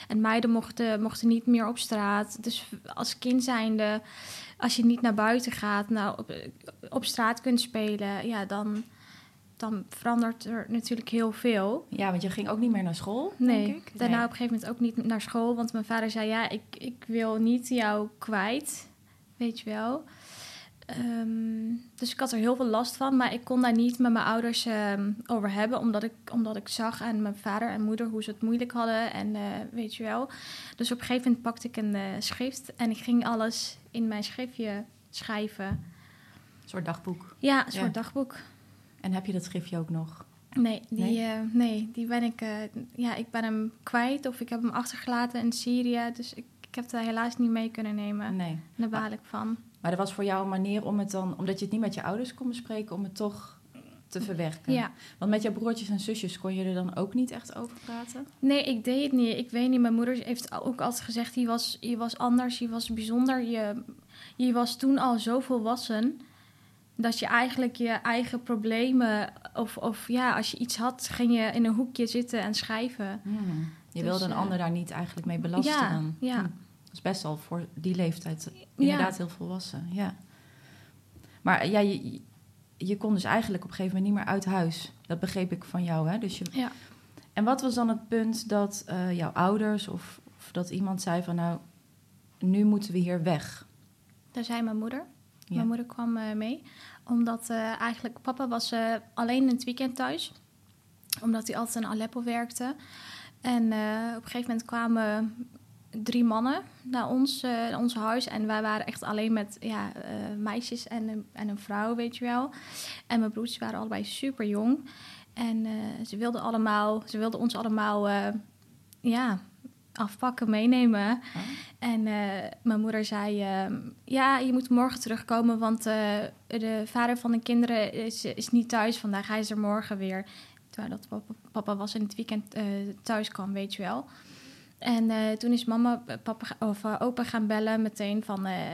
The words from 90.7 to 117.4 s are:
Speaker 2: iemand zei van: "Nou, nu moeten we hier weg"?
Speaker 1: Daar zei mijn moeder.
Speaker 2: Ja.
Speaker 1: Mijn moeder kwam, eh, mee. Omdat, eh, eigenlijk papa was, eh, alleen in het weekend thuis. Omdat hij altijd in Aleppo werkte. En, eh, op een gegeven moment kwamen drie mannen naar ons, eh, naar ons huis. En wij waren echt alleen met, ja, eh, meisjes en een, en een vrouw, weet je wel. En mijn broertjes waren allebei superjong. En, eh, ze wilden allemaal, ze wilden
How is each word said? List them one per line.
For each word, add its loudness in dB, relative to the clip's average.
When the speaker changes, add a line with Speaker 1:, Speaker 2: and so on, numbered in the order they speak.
Speaker 2:
iemand -2
zei 0
van: -4
"Nou, 0
nu 4
moeten 4
we 2
hier 2
weg"? 0
Speaker 1:
Daar -6
zei -2
mijn 0
moeder. -6
Speaker 2:
Ja. -8
Speaker 1:
Mijn 2
moeder 0
kwam, -2
eh, -4
mee. -4
Omdat, 0
eh, -2
eigenlijk -4
papa -4
was, -2
eh, 2
alleen 2
in 6
het 2
weekend -2
thuis. -4
Omdat 0
hij -4
altijd -2
in -4
Aleppo -4
werkte. -2
En, 2
eh, 0
op -
een -16
gegeven -4
moment -2
kwamen 0
drie 2
mannen 2
naar -2
ons, 2
eh, 0
naar 0
ons 2
huis. 0
En -2
wij 0
waren 0
echt -8
alleen 0
met, 0
ja, -6
eh, -10
meisjes -6
en -4
een, -6
en -6
een -4
vrouw, -4
weet -4
je -6
wel. 0
En 2
mijn 2
broertjes -6
waren -4
allebei -4
superjong. 0
En, -2
eh, -4
ze -10
wilden -2
allemaal, 2
ze -6
wilden 0